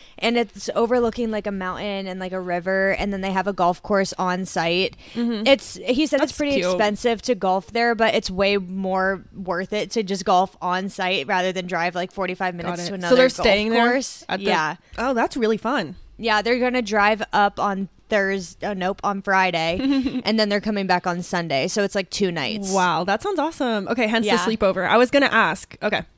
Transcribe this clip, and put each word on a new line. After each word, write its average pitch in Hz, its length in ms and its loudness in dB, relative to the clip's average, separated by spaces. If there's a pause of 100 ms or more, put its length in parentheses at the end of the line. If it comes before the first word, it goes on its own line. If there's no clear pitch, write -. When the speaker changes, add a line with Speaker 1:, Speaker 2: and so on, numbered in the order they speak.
(220)
Speaker 1:
and 233 160 2
it's 202 360 -4
overlooking, 233 560 0
like, 208 160 -4
a 208 60 -4
mountain 196 540 -6
and, 185 140 -8
like, 185 120 -6
a 185 80 -4
river, 185 580 0
and 202 140 -2
then 196 80 -4
they 190 120 -2
have 185 140 0
a 202 60 -2
golf 180 300 2
course 196 360 0
on 180 280 -2
site. 175 500 0 (180)
Speaker 2:
Mm-hmm. 233 320 -2
Speaker 1:
It's, 269 280 2
he 254 320 0
said 269 160 2
it's 294 100 0
Speaker 2:
That's - 60 -8
Speaker 1:
pretty 285 220 0
Speaker 2:
cute. 175 60 0
Speaker 1:
expensive 208 560 0
to 254 120 0
golf 190 380 -2
there, 233 220 2
but 220 200 2
it's 208 160 0
way 196 260 2
more 190 680 -2 (140)
worth 180 360 -4
it 202 200 -4
to 226 100 0
just 190 220 -4
golf 190 380 2
on 185 260 -2
site 190 380 -2
rather 185 260 0
than 180 140 -6
drive, 175 280 -2
like, 180 180 -4
forty-five 180 440 -4
Speaker 2:
Got 170 80 -8
Speaker 1:
minutes 175 180 -6
Speaker 2:
it. - 20 -6
Speaker 1:
to 175 60 -6
Speaker 2:
So 202 40 -8
Speaker 1:
another 180 220 2
Speaker 2:
they're 254 120 8
Speaker 1:
golf 254 120 0
Speaker 2:
staying 208 300 2
there 233 200 4
Speaker 1:
course. - 380 -4
Speaker 2:
at 190 100 -2
the 196 80 -4
Speaker 1:
Yeah. 165 300 0 (200)
Speaker 2:
Oh, 254 160 -2
that's 240 240 0
really 226 220 2
fun. 220 380 -4 (220)
Speaker 1:
Yeah, 214 240 2
they're 240 180 2
gonna 247 220 0
drive 208 400 2 (100)
up 202 260 2
on 196 300 -2 (200)
Thurs-, 196 540 -2
uh, 202 120 -4
nope, 190 280 -2
on 196 200 -2
Friday, 196 1000 2
Speaker 2:
<laughs> - 20 -8
Speaker 1:
and 220 140 2
then 214 120 2
they're 208 100 2
coming 202 260 -2
back 180 200 2
on 175 160 -2
Sunday. 165 440 0
So 202 160 0
it's, 196 120 -2
like, 196 160 -4
two 190 200 0
nights. 190 400 -4
Speaker 2:
Wow, 180 340 2
that 202 180 0
sounds 392 160 -2
awesome. 247 500 -2
Okay, 233 180 0
hence 226 200 2
the 196 60 2
Speaker 1:
Yeah. 180 60 4
Speaker 2:
sleepover. 185 480 0
I 220 120 4
was 247 120 4
gonna 277 220 4
ask. 185 500 0
Okay. 208 200 -2 (160)